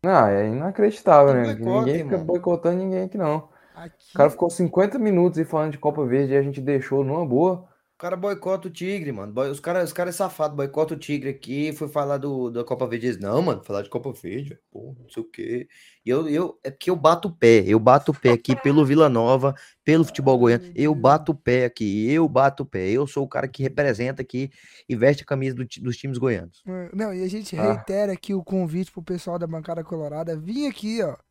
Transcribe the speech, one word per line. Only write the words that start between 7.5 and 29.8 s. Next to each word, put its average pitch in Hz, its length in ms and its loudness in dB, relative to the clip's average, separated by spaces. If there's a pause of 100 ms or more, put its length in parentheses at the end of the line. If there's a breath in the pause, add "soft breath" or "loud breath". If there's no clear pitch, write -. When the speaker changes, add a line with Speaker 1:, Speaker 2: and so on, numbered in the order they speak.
Speaker 2:
O - 20 -20
cara 180 200 -8
boicota 190 500 -4
o 160 40 -10
Tigre, 180 420 -8
mano. 104 180 -10
Boi-, 127 180 -4
os 143 120 -10
cara, 175 200 -2
os 170 120 -4
cara 180 160 -4
é 170 40 -10
safado, 156 400 -4
boicota 147 400 -4
o 147 40 -8
Tigre 139 320 -6
aqui, 139 420 -6
foi 151 160 -8
falar 143 300 -2
do, 131 340 -4
da 120 100 -6
Copa 127 240 -4
Verde. 117 220 -4
Eles, 107 120 -2
"Não, 104 220 0
mano, 131 220 -2
falar 101 200 -6
de - 60 -14
Copa 123 220 -8
Verde, 127 480 -12 (100)
pô, 131 300 -18
não 123 100 -20
sei 113 140 -12
o - 20 -10
quê." - 420 -10 (380 soft breath)
E 113 40 -2
eu, 151 180 0
eu, 156 340 -2
é 170 100 -10
porque - 180 -6
eu 185 80 2
bato 170 320 4
o - 40 -6
pé, 113 320 8
eu 107 140 4
bato 131 320 6
o - 80 -2
pé 123 140 4
aqui 120 200 0
pelo 143 320 4
Vila 151 220 6
Nova, 127 480 2 (280 loud breath)
pelo 160 200 4
futebol 135 340 2
goiano. 120 280 4
Speaker 3:
Ai, - 80 -18
meu 127 100 -2
Speaker 2:
Eu 151 80 2
Speaker 3:
Deus. 143 100 -2
Speaker 2:
bato 151 300 4
o 143 40 0
pé 127 300 0
aqui, 110 460 -2
eu 160 160 2
bato 139 360 2
o - 20 -4
pé. 92 240 -4
Eu 135 180 0
sou 139 160 -6
o 139 60 -8
cara 135 180 -4
que 135 160 -8
representa 131 580 -2
aqui 131 300 -6 (380 soft breath)
e 127 60 -2
veste 135 280 4
a - 20 -20
camisa 131 300 -4
do 123 100 -6
ti-, - 160 -18
dos 123 140 -4
times 135 220 -8
goianos. 104 500 -4
Speaker 3:
É, 180 260 -12
não, 202 200 -6
e 185 100 -6
a 185 60 -4
gente 196 280 -10
Speaker 1:
Ah. 214 60 -2 (120)
Speaker 3:
reitera 196 360 -4
aqui 190 220 -8
o 185 100 -4
convite 180 480 -4
pro 180 100 -16
pessoal 175 380 -8
da 170 80 -6
bancada 165 380 -8